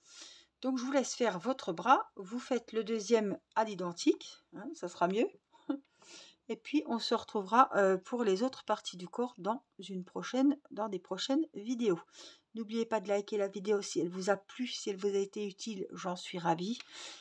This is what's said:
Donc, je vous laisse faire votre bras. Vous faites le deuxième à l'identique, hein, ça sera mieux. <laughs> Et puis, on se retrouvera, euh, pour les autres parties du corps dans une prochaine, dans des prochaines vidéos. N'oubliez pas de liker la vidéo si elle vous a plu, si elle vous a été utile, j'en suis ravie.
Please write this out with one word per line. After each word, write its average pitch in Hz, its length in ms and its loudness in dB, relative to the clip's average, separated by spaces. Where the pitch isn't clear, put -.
Donc, 262 160 0
je 240 60 -4
vous 262 80 -2
laisse 269 240 2
faire 208 240 2
votre 226 320 -4
bras. 196 440 4
Vous 202 240 -8
faites 240 340 -2
le 220 100 0
deuxième 214 560 2
à 220 80 4
l'identique, 185 800 -2
hein, 196 180 -12
ça 180 160 -8
sera - 180 2
mieux. 208 220 2
<laughs> 277 140 -4
Et 226 80 -4
puis, - 300 0
on 226 120 0
se - 140 0
retrouvera, 220 640 4
euh, 190 200 6
pour 240 260 -4
les 196 200 2
autres 262 220 -2
parties 214 320 -4
du 180 100 -12
corps - 300 -6
dans 208 260 -4
une 185 260 -8
prochaine, 262 540 2
dans 214 180 -4
des 190 100 -4
prochaines 269 540 0
vidéos. 220 460 0
N'oubliez 226 300 -2
pas 220 140 0
de 190 80 -10
liker 208 300 0
la 196 100 2
vidéo 202 340 0
si - 200 -2
elle 170 80 2
vous 185 200 -2
a 202 60 6
plu, 240 320 -6
si - 220 -6
elle 196 80 -2
vous 196 180 0
a 196 40 2
été 202 280 -2
utile, 196 440 -8
j'en 180 240 -4
suis 180 240 -8
ravie. 175 400 0